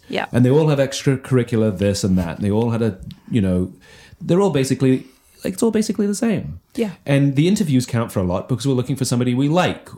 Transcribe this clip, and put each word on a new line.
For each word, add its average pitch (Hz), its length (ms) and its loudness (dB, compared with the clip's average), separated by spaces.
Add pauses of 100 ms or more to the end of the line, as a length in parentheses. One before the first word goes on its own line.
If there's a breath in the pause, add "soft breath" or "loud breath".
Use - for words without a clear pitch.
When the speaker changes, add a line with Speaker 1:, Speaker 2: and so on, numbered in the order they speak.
Speaker 1:
Yeah. - 220 -4
Speaker 2:
And 123 140 4
they 127 60 4
all 156 160 4
have 147 100 2
extracurricular 123 960 0
this 98 280 0
and 95 160 2
that. 82 180 -4
And - 80 -4
they 101 60 0
all 113 180 0
had 113 140 -2
a, 107 160 -2 (320)
you 123 100 2
know, 92 320 0 (480 loud breath)
they're 175 200 2
all 196 100 2
basically, 131 540 0 (380)
like, 190 100 -4
it's 190 100 -2
all 226 80 4
basically 214 340 -2
the 202 100 -2
same. 180 440 -4 (160)
Speaker 1:
Yeah. 220 160 -4 (120)
Speaker 2:
And 139 320 2
the 151 120 4
interviews 151 400 2
count 117 240 -2
for - 80 -2
a 95 40 0
lot 90 240 -2
because 127 200 -2
we're 139 80 2
looking 123 200 -2
for 127 100 -2
somebody 123 280 0
we 135 160 0
like 151 480 -2